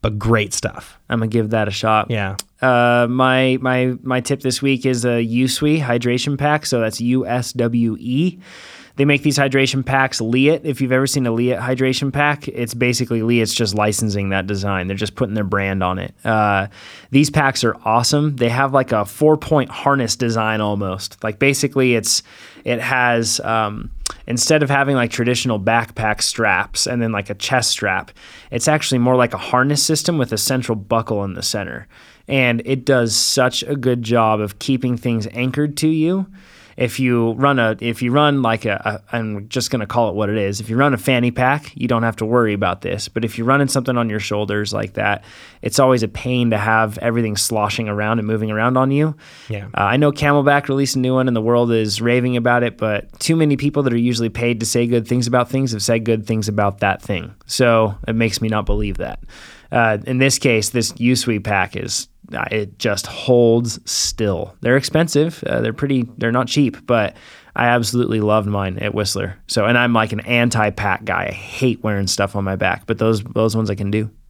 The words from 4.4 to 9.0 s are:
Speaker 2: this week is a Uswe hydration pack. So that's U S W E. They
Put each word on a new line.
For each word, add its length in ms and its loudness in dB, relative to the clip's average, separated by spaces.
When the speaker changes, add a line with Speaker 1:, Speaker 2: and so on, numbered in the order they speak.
Speaker 2:
this 180 -2
week 280 0
is 180 0
a 180 2
Uswe 560 0
hydration 600 0
pack. 260 0
So 140 0
that's 220 -2
U 260 0
S 260 -4
W 460 0
E. 400 -2
They 80 4